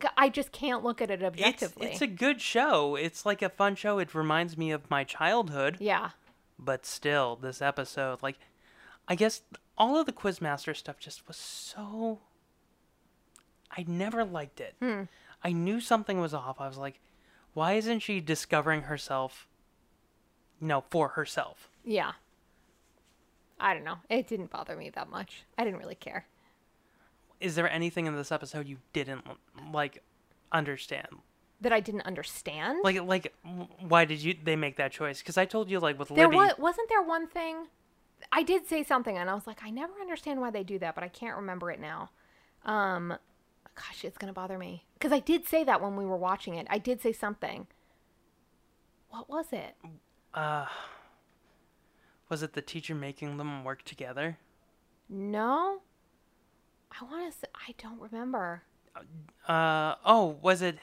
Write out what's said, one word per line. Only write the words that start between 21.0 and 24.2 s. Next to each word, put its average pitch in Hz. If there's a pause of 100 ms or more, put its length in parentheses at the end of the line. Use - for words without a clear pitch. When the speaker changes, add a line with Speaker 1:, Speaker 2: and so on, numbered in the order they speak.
Speaker 2:
herself?" - (160)
Speaker 1:
Yeah. 196 (1500)
I 196
don't 151
know. 170 (120)
It 240